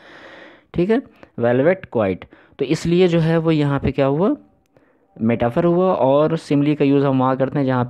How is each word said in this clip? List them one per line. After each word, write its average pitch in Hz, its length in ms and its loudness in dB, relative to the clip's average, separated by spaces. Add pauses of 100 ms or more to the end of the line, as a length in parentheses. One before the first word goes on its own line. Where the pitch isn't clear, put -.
(720)
ठीक 175 160 -2
है, 233 120 0 (380)
velvet 127 380 2 (200)
quite। 95 280 -2 (340)
तो 139 60 -4
इसलिए 170 420 0
जो 170 120 2
है 165 180 2
वो 165 140 0
यहाँ 143 280 0
पे 139 120 -2
क्या 135 140 0
हुआ, 165 300 0 (840)
मेटाफर 120 420 0
हुआ। 175 300 2
और 151 440 2
सिमिली 147 380 0
का 147 100 0
यूज़ 139 200 2
हम 131 140 0
वहाँ 131 180 0
करते 135 220 -2
हैं 139 60 0
जहाँ 127 240 -2